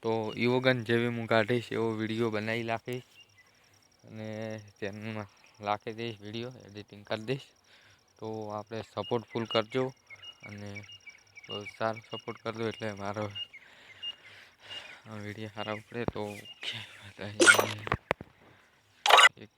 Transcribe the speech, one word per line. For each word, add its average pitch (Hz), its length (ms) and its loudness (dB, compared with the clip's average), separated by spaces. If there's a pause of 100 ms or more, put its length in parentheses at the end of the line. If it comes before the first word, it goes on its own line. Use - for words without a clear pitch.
તો 113 80 2 (260)
Evo 120 240 4
ગન 127 240 6
જેવી 117 300 2
હું 113 120 -4
કાઢીશ 113 440 4
એવો 113 160 2 (100)
વીડિયો 110 340 0
બનાવી 113 380 -2
નાખીશ 123 380 -4 (960)
અને 110 240 -12 (460)
ચેનલમાં 107 560 -6 (300)
નાખી 107 380 -2
દઈશ, 117 240 -6
વીડિયો 113 320 -8 (100)
એડિટિંગ 101 420 -14
કરી 110 220 -4
દઈશ. 135 200 -4 (680)
તો - 140 -10 (240)
આપણે 107 320 -6
સપોર્ટ 110 440 -4
ફૂલ 117 180 -4
કરજો 117 400 2 (560)
અને 101 280 -10 (720)
બહુ 104 160 -10 (120)
સારો 110 360 -2
સપોર્ટ 113 360 -8
કરજો 113 260 -4
એટલે 110 260 -4
મારો 101 320 -4 (1800)
और 107 100 -10
वीडियो 104 360 -6
खराब 107 240 -4 (120)
पड़े 117 140 -4
तो 107 200 -2 (380)
क्या - 160 -6
बात - 400 -16
है, 104 140 -8
ये 104 500 8 (1600)
एक 104 140 -16